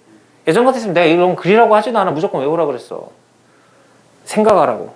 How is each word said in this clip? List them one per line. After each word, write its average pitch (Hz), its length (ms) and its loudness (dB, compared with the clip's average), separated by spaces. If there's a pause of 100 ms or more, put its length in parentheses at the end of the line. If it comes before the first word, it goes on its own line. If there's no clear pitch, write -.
(480)
예전 208 160 2
같았으면 233 300 -2
내가 175 120 2
이런 175 300 2
그리라고 214 400 2
하지도 220 220 -2
않아. 180 140 -2
무조건 165 280 -4
외우라 156 260 -2
그랬어. 117 420 -10 (1160)
생각하라고. 180 720 0